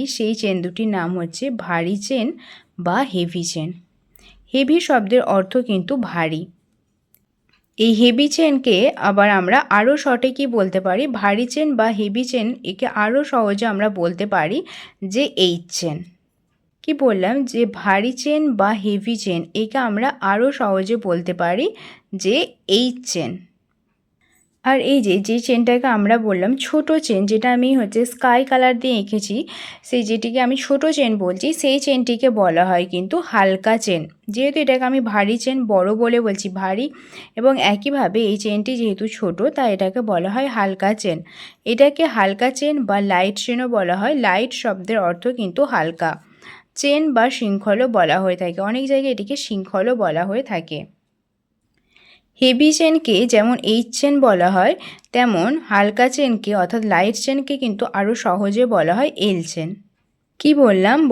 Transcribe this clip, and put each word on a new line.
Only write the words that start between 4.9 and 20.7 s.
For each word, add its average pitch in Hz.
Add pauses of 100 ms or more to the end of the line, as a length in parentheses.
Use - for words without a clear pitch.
অর্থ 190 (160)
কিন্তু 190 (180)
ভারী। 160 (1400)
এই 226
হেভি 247
চেনকে 269 (320)
আবার 202 (100)
আমরা 185 (200)
আরও 233 (100)
শর্টে 254
কি 277 (120)
বলতে 190
পারি? 190 (160)
ভারী 208
চেন 302 (120)
বা 220 (120)
হেভি 214
চেন, 226 (240)
একে 196 (160)
আরও 233 (120)
সহজে 214
আমরা 196 (140)
বলতে 175
পারি 175 (560)
যে 254 (240)
এইচ 175 (140)
চেন। 160 (840)
কি 311 (120)
বললাম? 208 (160)
যে 233 (200)
ভারী 202 (100)
চেন 302 (180)
বা 196 (140)
হেভি 208
চেন, 175 (220)
একে 220 (100)
আমরা 220 (240)
আরও 220 (120)
সহজে 196 (120)